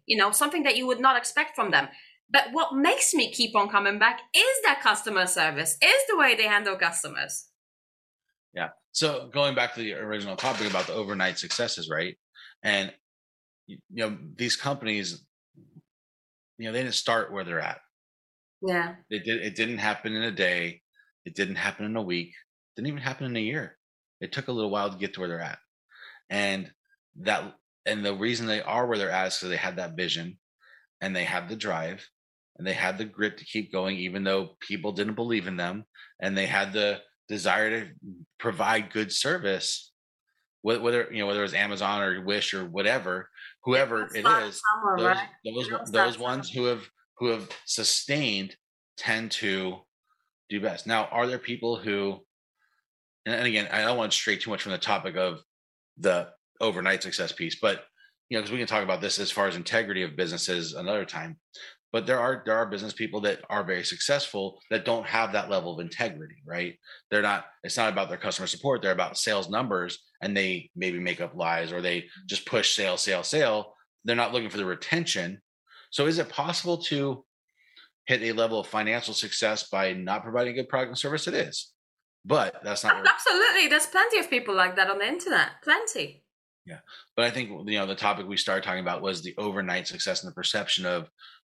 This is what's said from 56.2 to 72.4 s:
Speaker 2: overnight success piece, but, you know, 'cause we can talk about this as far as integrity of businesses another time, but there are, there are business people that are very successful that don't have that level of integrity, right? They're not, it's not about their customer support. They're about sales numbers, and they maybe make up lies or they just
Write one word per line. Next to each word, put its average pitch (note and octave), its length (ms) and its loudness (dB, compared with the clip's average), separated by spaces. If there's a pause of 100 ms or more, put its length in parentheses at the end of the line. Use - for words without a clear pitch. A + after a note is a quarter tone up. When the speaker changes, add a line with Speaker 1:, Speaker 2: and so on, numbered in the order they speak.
Speaker 2:
overnight F#2+ 440 0
success F2+ 280 -4
piece, E2+ 280 -6
but, G2 240 0 (460)
you A#2 80 -2
know, G#2+ 60 -2
'cause G2+ 80 -6
we B2+ 60 -4
can A#2 100 -4
talk G#2 160 0
about F#2 180 0
this G2 180 0
as G2 120 -2
far G2+ 160 2
as F2 80 -2
integrity G2 480 0
of D2+ 120 -6
businesses E2+ 580 -2
another F#2 320 -2
time, E2 340 -10 (520)
but A2+ 160 -2
there B2+ 100 2
are, B2 260 0
there A2 120 2
are A2+ 100 2
business G2+ 280 -6
people G#2+ 280 -4
that G2+ 200 0 (100)
are G#2 120 0
very F2+ 200 -2
successful G2+ 760 -2 (120)
that A2 140 0
don't A2+ 200 0
have A2+ 280 0
that G2+ 180 -2
level F2 200 0
of D#2+ 80 -8
integrity, E2+ 640 -6
right? F2 360 -8 (320)
They're G#2 100 4
not, G2+ 240 0 (180)
it's - 140 -6
not A2 160 2
about F#2+ 160 0
their F2 80 -6
customer F#2+ 300 -4
support. C3 340 0
They're F#2+ 100 2
about F2+ 280 0
sales G2 280 0
numbers, G2+ 520 -2 (200)
and G2+ 160 -2
they F#2 400 0
maybe F2 240 -2
make F2 220 -2
up D#2+ 140 -6
lies E2+ 360 0
or F2 80 -4
they F2 300 -2 (160)
just - 220 -6